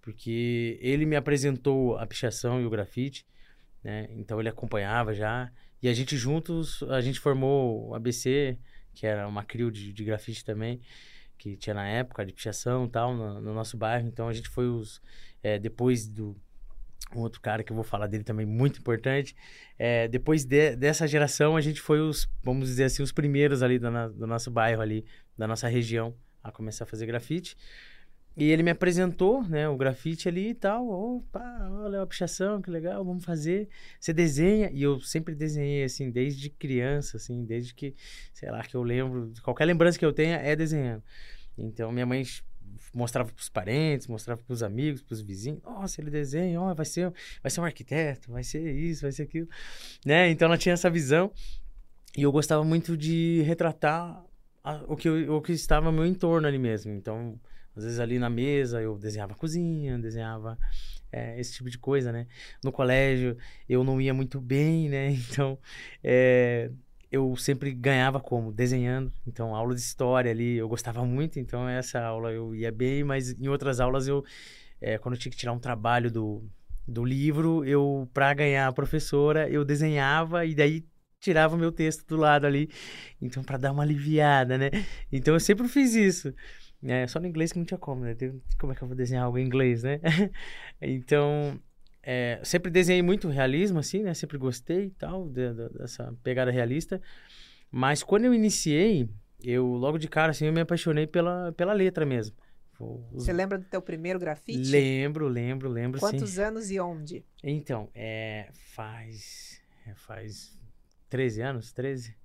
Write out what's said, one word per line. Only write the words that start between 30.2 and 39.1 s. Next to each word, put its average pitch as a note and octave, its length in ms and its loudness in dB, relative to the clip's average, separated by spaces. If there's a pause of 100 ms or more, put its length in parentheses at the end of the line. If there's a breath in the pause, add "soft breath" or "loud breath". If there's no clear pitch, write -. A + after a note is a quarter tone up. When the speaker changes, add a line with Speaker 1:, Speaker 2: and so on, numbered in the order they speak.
Speaker 1:
ali F#3 200 -2
e A#3 40 -4
tal. A#3 340 -2
"Opa, A#3+ 540 -6 (420)
olha G3 200 -2
a - 20 -2
pichação, F#3 560 -2
que - 80 -8
legal, F3 340 -4
vamos F3+ 220 -4
fazer. F3 420 -2 (320 loud breath)
Você - 140 -2
desenha?" E3+ 580 4
E C#3 120 -2
eu C#3+ 180 2
sempre D#3+ 320 -4
desenhei, C#3+ 500 -2
assim, C3 280 -4
desde C3+ 400 -2
criança, C3+ 680 -2
assim, A#2+ 260 -6
desde A#2+ 300 -6
que, - 220 -10 (360 loud breath)
sei - 200 -10
lá, A2 100 -6
que - 140 -10
eu B2 80 0
lembro, B2 580 -2